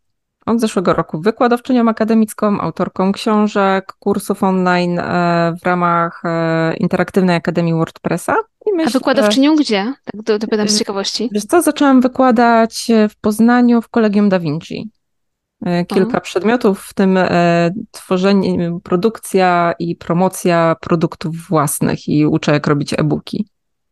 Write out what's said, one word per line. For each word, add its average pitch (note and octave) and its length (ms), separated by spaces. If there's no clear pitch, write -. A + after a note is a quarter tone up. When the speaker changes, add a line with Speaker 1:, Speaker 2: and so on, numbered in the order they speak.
Speaker 1:
od A3+ 140
zeszłego F#3 340
roku - 260
wykładowczynią A#3+ 680
akademicką, A3 720
autorką F#3 520
książek, G#3 840
kursów G3+ 440
online, F3+ 560
e, - 40
w - 40
ramach, F3 580
e, E3 520
Interaktywnej F3+ 600
Akademii E3+ 380
WordPressa. - 580
I G#4+ 60
Speaker 2:
A F4+ 40
Speaker 1:
myślę, D#4+ 160
Speaker 2:
wykładowczynią C4+ 640
gdzie? A3+ 380
Tak G#3 180
do-, G#3+ 160
dopytam G#3+ 300
z G#3+ 60
Speaker 1:
Y, G#3+ 40
Speaker 2:
ciekawości. G#3 540
Speaker 1:
wiesz G#3 120
co, E4 180
zaczęłam C#4+ 380
wykładać, A#3+ 920
e, G#3+ 180
w - 80
Poznaniu A#3 680
w - 60
Kolegium G#3 400
Da F#3 100
Vinci. E3 520
E, F3 180
kilka F#3+ 340
Speaker 2:
O. - 20
Speaker 1:
przedmiotów, G#3 600
w - 140
tym, F#3+ 220
e, E3+ 540
tworzenie, F#3 800
produkcja F3+ 920
i E3+ 180
promocja E3+ 840
produktów E3 680
własnych D3+ 600
i D3+ 180
uczę, D#3 260
jak D3 140
robić D3 320
e-booki. - 500